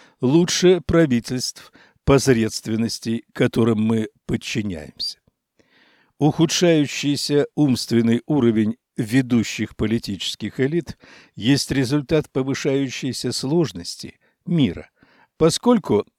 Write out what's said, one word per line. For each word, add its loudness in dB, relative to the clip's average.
лучше 4
правительств, -2
посредственностей, 0
которым 0
мы -2
подчиняемся. -8
Ухудшающийся 2
умственный 2
уровень 2
ведущих -2
политических -6
элит -4
есть 0
результат -2
повышающейся -4
сложности -4
мира. 0
Поскольку 2